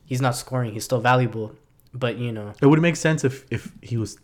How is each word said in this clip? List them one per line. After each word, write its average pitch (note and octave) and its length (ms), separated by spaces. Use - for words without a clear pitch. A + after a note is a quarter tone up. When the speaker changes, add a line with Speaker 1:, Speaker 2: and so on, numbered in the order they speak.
Speaker 1:
he's B2+ 160
not B2+ 140
scoring, A#2+ 380
he's G#2+ 100
still B2 160
valuable. A2+ 560
But, A#2+ 240
you A#2+ 140
know. G#2 300
Speaker 2:
It C#3+ 60
would D#3 140
make E3+ 160
sense D#3+ 260
if, C3 260
if - 220
he A#2 160
was G#2+ 260